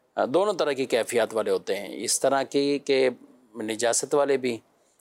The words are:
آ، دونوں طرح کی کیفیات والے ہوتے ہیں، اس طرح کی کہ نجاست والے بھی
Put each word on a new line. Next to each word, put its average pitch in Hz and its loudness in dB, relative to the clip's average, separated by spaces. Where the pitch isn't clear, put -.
آ، 104 0
دونوں 185 2
طرح 156 0
کی 135 -2
کیفیات 113 0
والے 104 0
ہوتے 95 -2
ہیں، 95 -8
اس 110 -2
طرح 135 2
کی 143 0
کہ 131 2
نجاست 117 -2
والے 139 4
بھی 123 -4